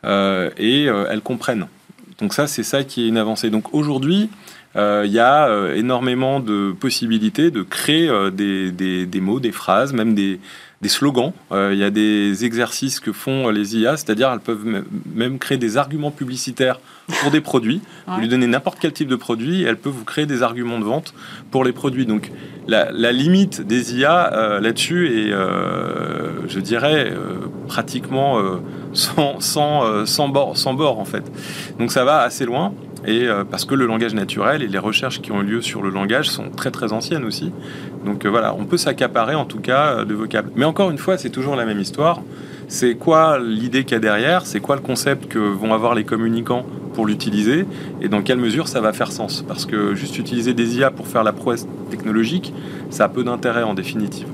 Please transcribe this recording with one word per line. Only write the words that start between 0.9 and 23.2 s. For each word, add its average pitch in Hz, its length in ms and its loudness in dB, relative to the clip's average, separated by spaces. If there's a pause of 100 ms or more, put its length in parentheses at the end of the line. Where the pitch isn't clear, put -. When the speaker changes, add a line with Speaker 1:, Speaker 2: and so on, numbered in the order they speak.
Speaker 1:
elles 107 100 -2
comprennent. 117 460 -4 (540)
Donc 101 120 0
ça, 147 140 2
c'est 131 160 -4
ça 139 220 0
qui 127 200 -4
est 113 40 4
une 113 100 2
avancée. 110 320 0
Donc 107 240 -2
aujourd'hui, 151 560 2 (460)
euh, 104 280 2
il 101 80 2
y 110 60 4
a, 135 300 8
euh, 101 260 2
énormément 127 680 0
de 101 380 0
possibilités 113 720 2
de 190 120 -2
créer, 165 460 2
euh, 98 220 2
des, 95 400 0
des, 92 340 -2
des 90 160 -2
mots, 101 200 0
des 117 120 -2
phrases, 120 400 0
même 113 220 2
des, 98 240 0 (420)
des 104 80 -2
slogans. 139 440 2 (180)
Euh, 98 220 2
il 98 60 2
y 101 40 2
a 101 80 2
des 104 540 2
exercices 120 560 -2
que - 120 -4
font, 135 360 -2
euh, 107 40 2
les 104 240 0
I 110 120 4
A, 151 80 2
c'est-à-dire 131 360 2
elles 113 60 -4
peuvent 107 260 -4
m-, 107 200 -2 (280)
même 127 280 -2
créer 139 180 -2
des 113 180 0
arguments 147 360 -2
publicitaires 127 680 -2 (420)
pour 143 120 2
des 151 80 6
produits. 131 460 0
Speaker 2:
<laughs> - 40 -20 (160)
Ouais. 92 100 -8
Speaker 1:
Vous 107 60 -2
lui 113 60 0
donnez 123 200 4
n'importe 131 320 0
quel 156 120 0
type 151 160 -4
de 131 80 2
produit 123 460 -2
et 151 40 0
elles 113 100 2
peuvent 143 160 -6
vous 120 120 -10
créer 151 220 -2
des 131 160 0
arguments 120 380 -2
de 107 40 -2
vente 131 300 -4 (380)
pour 131 120 4
les 123 80 2
produits. 127 340 -2
Donc 107 240 -2 (360)
la, 104 240 4
la 117 220 2
limite 175 480 4